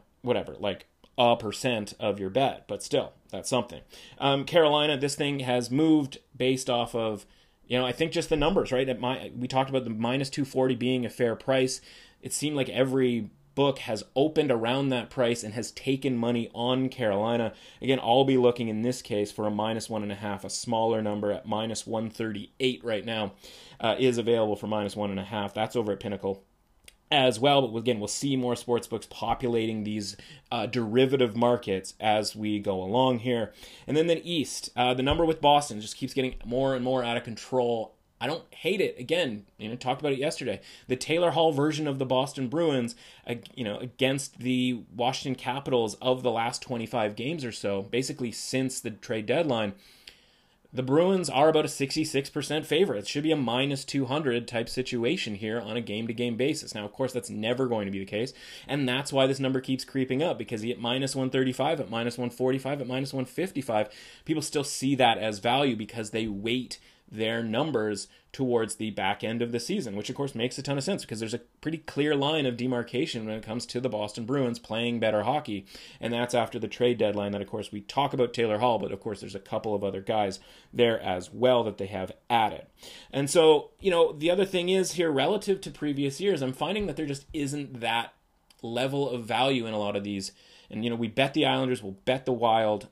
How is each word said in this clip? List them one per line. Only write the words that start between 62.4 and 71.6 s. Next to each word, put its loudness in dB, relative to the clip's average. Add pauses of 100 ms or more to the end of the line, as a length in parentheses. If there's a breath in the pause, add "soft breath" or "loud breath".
at -8
minus -4
one -2
fifty-five, -2 (380 loud breath)
people 0
still -2
see 0
that 6
as -2
value 2
because -8
they -2
weight -4 (320 soft breath)
their -2
numbers 0 (240 soft breath)
towards 0
the -4
back -2
end -2
of -2
the 0
season, -4
which -6
of -6
course -4
makes -2
a -8
ton -2
of -2
sense -2
because -10
there's -4
a -4 (200)